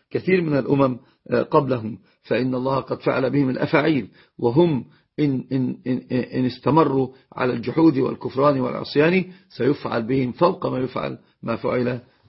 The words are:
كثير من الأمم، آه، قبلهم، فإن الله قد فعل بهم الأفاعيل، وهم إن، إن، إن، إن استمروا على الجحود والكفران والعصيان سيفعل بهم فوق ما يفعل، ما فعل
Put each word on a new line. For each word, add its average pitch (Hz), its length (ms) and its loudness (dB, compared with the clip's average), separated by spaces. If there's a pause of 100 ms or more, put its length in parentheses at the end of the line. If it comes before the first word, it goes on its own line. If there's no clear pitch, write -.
(120)
كثير 180 300 0
من 147 160 0
الأمم، 131 420 2 (300)
آه، 120 120 2
قبلهم، 127 580 0 (220)
فإن 127 340 -2
الله 131 240 -2
قد 127 220 -6
فعل 131 280 0
بهم 135 200 2
الأفاعيل، 139 580 0 (300)
وهم 135 480 2 (340)
إن، 139 320 0
إن، 127 260 0 (100)
إن، 127 120 0 (120)
إن 127 340 -2
استمروا 135 640 2 (260)
على 127 200 -2
الجحود 127 440 2
والكفران 131 640 0
والعصيان 165 640 0 (240)
سيفعل 120 540 -2
بهم 127 280 -2
فوق 180 360 0
ما 131 120 -4
يفعل، 127 400 -6 (240)
ما 117 120 -4
فعل 123 460 -2 (280)